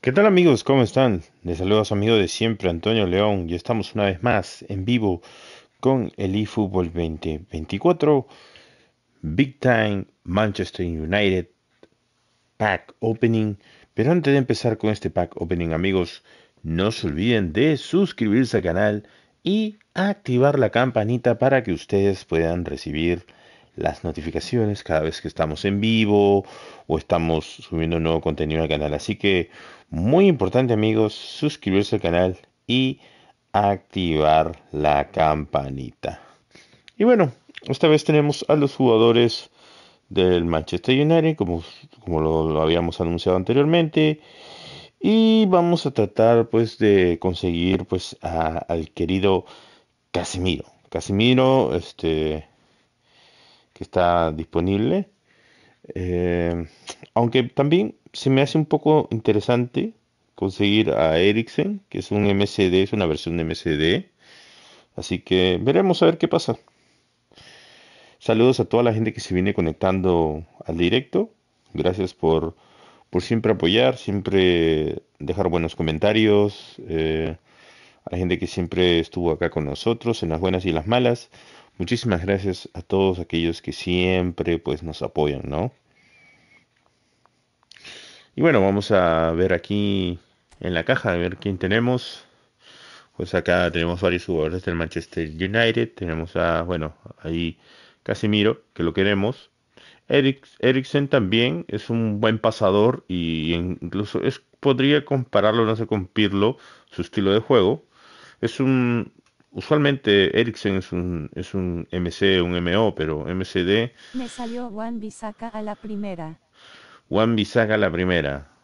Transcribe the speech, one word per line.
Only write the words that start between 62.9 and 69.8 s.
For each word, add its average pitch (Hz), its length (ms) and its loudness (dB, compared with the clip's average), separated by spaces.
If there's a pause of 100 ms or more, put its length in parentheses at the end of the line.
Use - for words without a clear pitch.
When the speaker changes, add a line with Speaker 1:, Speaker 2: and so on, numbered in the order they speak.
Speaker 1:
una 101 140 0
versión 80 300 -4
de 85 60 -2
M 80 100 -4
S 78 240 -4
D. 87 340 0 (840)
Así 87 240 -8
que 92 420 2
veremos 170 400 2
a - 40 4
ver 170 120 2
qué 170 80 0
pasa. 170 320 -2 (1600)
Saludos 117 400 4
a 117 60 2
toda 117 180 2
la 120 100 4
gente 110 200 -2
que - 80 -14
se - 120 -8
viene 95 220 0
conectando 85 880 0 (220)